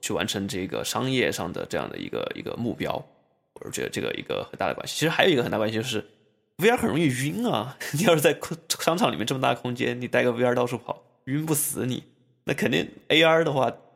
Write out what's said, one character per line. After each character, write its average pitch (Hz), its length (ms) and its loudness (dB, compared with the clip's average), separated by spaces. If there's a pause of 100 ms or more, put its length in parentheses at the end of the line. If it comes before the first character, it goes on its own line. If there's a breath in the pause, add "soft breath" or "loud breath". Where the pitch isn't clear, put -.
去 - 120 -4
完 90 140 0
成 101 220 -2
这 95 180 -4
个 - 180 -4
商 120 240 -2
业 123 220 2
上 87 220 -4
的 - 120 -6
这 - 140 -4
样 64 100 -4
的 - 80 -12
一 50 120 -8
个， - 260 -4
一 - 80 -10
个 - 140 -8
目 113 180 -2
标。 - 180 -4 (640)
我 - 100 -16
是 - 60 -12
觉 - 120 -4
得 - 60 -2
这 - 120 -6
个 - 140 -2
一 - 80 -6
个 - 280 -4
很 - 80 -16
大 98 80 -2
的 71 80 0
关 - 100 -10
系。 - 100 -8
其 - 120 -4
实 - 20 4
还 - 180 4
有 196 40 6
一 156 60 4
个 120 80 2
很 123 60 -4
大 104 80 0
关 110 120 0
系 113 60 -2
就 110 80 0
是 120 200 -4 (520)
，V 185 120 4
R 240 80 4
很 233 120 0
容 131 100 0
易 170 60 4
晕 147 420 0
啊， 127 400 -2
<laughs> - 80 -8
你 147 80 0
要 175 140 6
是 - 40 2
在 147 140 6
空-， - 220 -10 (240)
商 165 180 2
场 156 140 4
里 78 40 -4
面 101 80 -2
这 127 80 -2
么 131 80 -2
大 127 140 4
空 123 180 -6
间， 123 280 -2
你 123 80 -6
带 123 160 4
个 123 80 2
V 117 120 0
R 123 120 4
到 123 100 2
处 127 100 -4
跑， - 280 -8 (220)
晕 147 200 -4
不 156 80 2
死 123 320 -2
你。 123 160 -4 (400)
那 - 100 -2
肯 202 160 0
定 147 220 0 (160)
A 156 160 6
R 160 220 6
的 151 80 0
话， 127 200 0 (240)